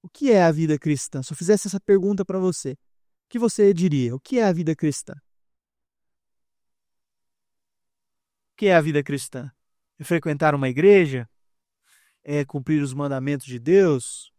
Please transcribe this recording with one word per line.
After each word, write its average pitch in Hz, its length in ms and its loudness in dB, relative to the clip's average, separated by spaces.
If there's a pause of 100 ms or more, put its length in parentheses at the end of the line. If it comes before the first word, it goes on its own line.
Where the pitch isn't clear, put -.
O 180 80 -20
que 277 220 0
é 190 120 6
a 165 80 6
vida 151 260 0
cristã? 143 440 -4
Se 143 120 -12
eu - 40 -12
fizesse 190 300 0
essa 190 120 -6
pergunta 196 440 0
pra 190 160 -6
você, 180 340 -4
o - 40 -14 (520)
que 240 100 -8
você 208 340 4
diria? 143 420 0
O 135 40 -10
que 254 200 -4
é 226 60 2
a 185 80 2
vida 160 220 -2
cristã? - 380 -6 (3500)
O - 40 -20
que 208 100 0
é 185 80 4
a 165 60 6
vida 147 220 -2
cristã? 135 480 -10 (480)
É 151 40 -14
frequentar 151 520 -2
uma 135 140 -2
igreja? 147 600 2 (920)
É 143 220 -4
cumprir 143 360 -2
os 131 120 -4
mandamentos 139 520 -6
de 127 140 -12
Deus? 156 800 0